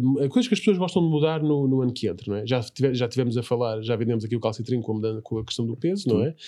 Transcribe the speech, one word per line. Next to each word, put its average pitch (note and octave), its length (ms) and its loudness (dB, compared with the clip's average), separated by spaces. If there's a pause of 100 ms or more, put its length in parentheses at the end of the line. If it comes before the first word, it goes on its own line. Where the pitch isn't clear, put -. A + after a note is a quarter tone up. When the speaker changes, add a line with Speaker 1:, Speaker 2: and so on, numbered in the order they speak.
(220)
Speaker 1:
ahm, C#3 60 2
coisas A#3+ 200 2
que G#3 60 2
as G3 60 2
pessoas G3 180 4
gostam F3+ 240 2
de E3 60 4
mudar D#3 340 2
no, D3 240 2
no C3 160 4
ano B2 100 2
que A2+ 160 -2
entra, E2 220 -6
não G2+ 80 -2
é? G#2+ 80 -6
Já B2 160 0
tive-, B2+ 320 0
já A#2+ 140 0
tivemos A#2+ 280 0
a A#2+ 60 -2
falar, A2+ 400 -2
já A#2 140 -2
vendemos A2+ 280 0
aqui A2+ 120 -2
o A2 40 -2
calcitrim A2+ 400 -2
com A2+ 120 -4
a - 20 -2
mudança, A2 280 -4
com A2+ 160 -4
a A2 60 -6
questão A#2 220 -4
do A#2 100 -4
peso, F#3+ 320 -2
não G#2+ 120 4
Speaker 2:
Sim. B2 80 2
Speaker 1:
é? D#3+ 60 -8 (140)